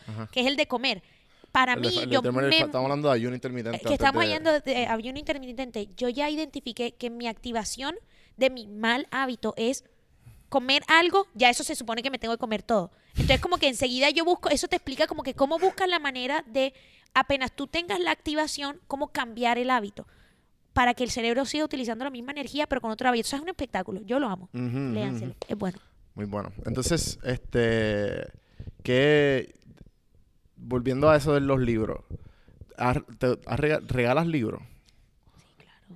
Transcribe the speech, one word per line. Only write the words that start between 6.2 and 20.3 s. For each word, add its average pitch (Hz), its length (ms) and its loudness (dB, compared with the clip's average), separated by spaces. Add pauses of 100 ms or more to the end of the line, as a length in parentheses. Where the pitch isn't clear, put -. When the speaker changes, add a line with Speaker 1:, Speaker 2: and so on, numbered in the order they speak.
Speaker 2:
identifiqué 269 640 -6
que 240 160 -8
mi 233 200 -8
activación 233 680 -6 (400)
de 254 140 4
mi 240 180 -6
mal 226 440 0
hábito 247 440 -2
es 233 300 -2 (640)
comer 277 380 2
algo, 339 480 6
ya 240 140 6
eso 247 140 2
se 311 120 -4
supone 226 280 -6
que 269 80 -2
me 254 80 -6
tengo 226 140 -2
que 226 60 -2
comer 214 240 -4
todo. 208 280 0 (240)
Entonces, - 260 4
como 349 160 0
que 302 100 2
enseguida 254 440 2
yo 311 120 2
busco, 339 260 2
eso 294 180 2
te - 80 0
explica 285 320 -2
como 311 160 -8
que 262 100 -4
cómo 285 240 2
buscas 381 320 2
la 349 100 2
manera 277 480 -2
de, 262 260 0 (420)
apenas 262 380 2
tú 277 140 -6
tengas 349 320 -2
la 339 120 0
activación, 302 760 -4
cómo 285 240 -6
cambiar 240 460 -2
el 247 140 0
hábito 214 340 -2 (680)